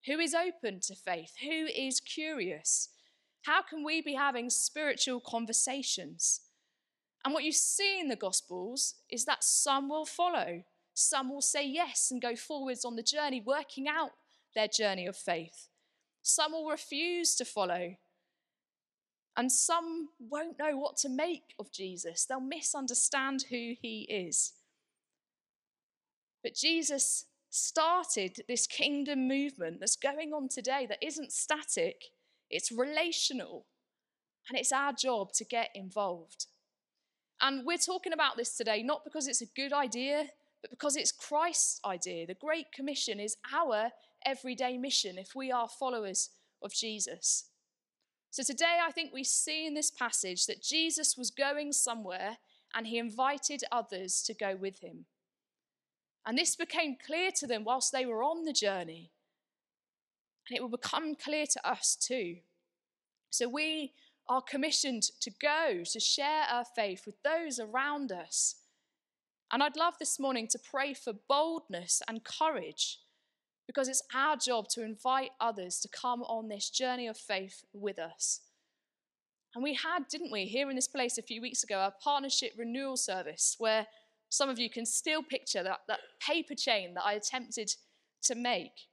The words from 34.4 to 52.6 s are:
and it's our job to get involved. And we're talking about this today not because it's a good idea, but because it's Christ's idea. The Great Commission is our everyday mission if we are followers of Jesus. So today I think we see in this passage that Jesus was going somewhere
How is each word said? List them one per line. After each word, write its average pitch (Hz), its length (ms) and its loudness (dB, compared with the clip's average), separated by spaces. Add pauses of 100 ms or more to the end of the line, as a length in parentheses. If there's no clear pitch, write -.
and 254 100 0
it's - 140 2
our 277 200 2
job 233 400 0
to - 120 0
get 233 300 -2
involved. 190 720 -4 (920)
And 269 260 2
we're 339 120 2
talking 359 340 -2
about 302 240 2
this - 200 -4
today 220 260 0
not 262 220 -2
because 302 220 -4
it's 269 160 0
a 226 40 -10 (100)
good 277 160 -2
idea, 277 540 0 (360)
but - 80 -14
because 277 260 0
it's 233 160 2
Christ's - 720 0
idea. 180 420 -4
The 180 80 -8
Great 311 380 -4
Commission 269 480 -2
is 214 160 -4 (180)
our 233 360 2 (340)
everyday 254 540 -2
mission 233 400 0
if 196 160 -14
we 262 180 -4
are 233 160 0
followers 226 600 -2 (320)
of 202 100 -8
Jesus. - 800 -2 (800)
So - 120 -6
today 330 420 4
I 330 60 2
think 330 220 -4
we 262 120 -6
see 311 420 0
in 302 80 -2
this 294 160 2
passage 196 560 0
that - 160 -6
Jesus 311 540 2
was 247 140 -2
going 285 420 0
somewhere 220 640 -2 (360)